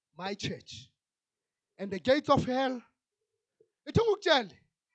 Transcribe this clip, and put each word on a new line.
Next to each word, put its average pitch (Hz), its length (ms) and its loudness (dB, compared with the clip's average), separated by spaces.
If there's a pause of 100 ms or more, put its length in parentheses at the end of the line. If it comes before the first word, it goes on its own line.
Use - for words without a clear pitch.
(160)
my 190 180 -8
church. - 560 -12 (880)
And 196 120 -10
the 190 100 -6
gates 285 280 2
of 285 160 4
hell," 254 380 -2 (1040)
ithi 302 140 2
ngikutshele, 339 580 2 (360)